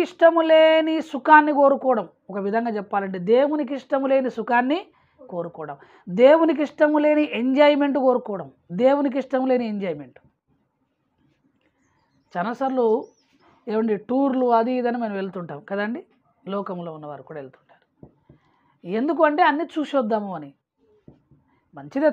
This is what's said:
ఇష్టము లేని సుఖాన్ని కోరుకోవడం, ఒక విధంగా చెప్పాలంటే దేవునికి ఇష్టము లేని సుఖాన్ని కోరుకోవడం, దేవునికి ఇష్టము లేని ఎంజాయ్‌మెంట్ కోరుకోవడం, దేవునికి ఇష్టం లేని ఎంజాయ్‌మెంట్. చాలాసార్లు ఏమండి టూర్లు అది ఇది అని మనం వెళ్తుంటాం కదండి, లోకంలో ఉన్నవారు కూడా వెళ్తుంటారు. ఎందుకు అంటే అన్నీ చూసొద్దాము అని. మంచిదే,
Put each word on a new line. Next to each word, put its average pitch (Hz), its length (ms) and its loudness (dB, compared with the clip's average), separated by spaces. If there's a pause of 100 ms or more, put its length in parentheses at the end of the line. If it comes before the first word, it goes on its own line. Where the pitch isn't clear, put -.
ఇష్టము 330 440 4
లేని 320 460 4 (160)
సుఖాన్ని 302 480 4
కోరుకోవడం, 269 460 2 (240)
ఒక 196 160 -8
విధంగా 226 320 -4
చెప్పాలంటే 196 420 -6 (140)
దేవునికి 285 460 0
ఇష్టము 269 320 -4
లేని 269 260 2
సుఖాన్ని 247 420 0 (500)
కోరుకోవడం, 160 480 -12 (440)
దేవునికి 311 460 6
ఇష్టము 302 380 2
లేని 302 180 2 (160)
ఎంజాయ్‌మెంట్ 277 640 2
కోరుకోవడం, 220 440 -2 (340)
దేవునికి 277 400 2
ఇష్టం 262 280 -4
లేని 247 200 0
ఎంజాయ్‌మెంట్. 160 480 -8 (2250)
చాలాసార్లు 240 520 -4 (840)
ఏమండి 220 280 -2 (140)
టూర్లు 262 360 0 (120)
అది 226 220 0
ఇది 240 100 -2
అని 240 120 -6
మనం 208 200 -6
వెళ్తుంటాం 170 380 -12 (100)
కదండి, 208 320 -6 (440)
లోకంలో 190 520 -10
ఉన్నవారు 147 320 -16
కూడా 156 120 -14
వెళ్తుంటారు. - 420 -20 (1000)
ఎందుకు 262 440 -4
అంటే 302 220 0
అన్నీ 302 240 -2
చూసొద్దాము 226 640 -4
అని. 143 140 -16 (1300)
మంచిదే, 262 360 -2